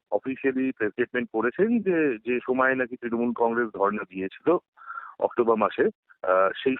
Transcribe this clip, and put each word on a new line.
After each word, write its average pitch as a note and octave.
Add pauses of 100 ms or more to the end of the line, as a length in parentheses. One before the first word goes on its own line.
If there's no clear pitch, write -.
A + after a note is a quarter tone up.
(120)
অফিসিয়ালি C3
প্রেস G#2
স্টেটমেন্ট A#2+
করেছেন F3+
যে, D#3+
যে A#2+
সময় C3
নাকি B2
তৃণমূল A#2+
কংগ্রেস A#2
ধর্ণা G2+
দিয়েছিল F#2+ (640)
অক্টোবর A2+
মাসে, A2 (320)
আহ, F#2 (120)
সেই C3